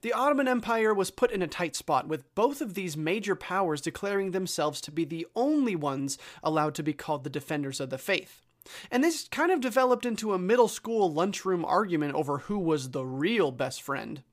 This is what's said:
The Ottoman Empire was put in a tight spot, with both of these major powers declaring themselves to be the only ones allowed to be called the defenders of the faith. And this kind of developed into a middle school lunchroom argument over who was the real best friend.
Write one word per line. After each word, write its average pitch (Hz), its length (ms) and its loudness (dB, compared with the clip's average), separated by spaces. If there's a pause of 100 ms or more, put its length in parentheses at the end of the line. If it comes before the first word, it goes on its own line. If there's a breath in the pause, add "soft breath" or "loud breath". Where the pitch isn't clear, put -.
The 233 100 -2
Ottoman 269 340 4
Empire 226 480 2
was 190 160 2
put 247 220 2
in 190 100 0
a 165 60 -2
tight 175 260 -4
spot, - 320 0
with 156 300 -6
both 262 240 2
of 214 140 -6
these 180 220 -4
major 185 380 0
powers 175 460 -2
declaring 196 500 -2
themselves 170 520 -2
to 151 100 -14
be 165 120 -2
the 165 300 -8
only 262 400 2
ones 139 440 -2 (240 loud breath)
allowed 151 340 2
to 156 80 -4
be 151 80 0
called 147 320 -4
the 143 60 -6
defenders 143 500 -4
of 131 100 -4
the 131 80 -6
faith. - 440 -4 (480 loud breath)
And 247 120 2
this 330 260 0
kind 330 220 2
of 349 100 4
developed 247 460 2
into 220 260 -2
a 185 60 2
middle 220 300 6
school 214 440 0
lunchroom 180 520 0
argument 165 500 2
over 143 240 0
who 208 200 -4
was 151 320 0
the 131 140 -4
real 151 460 2
best 131 320 -4
friend. 135 400 -6 (100)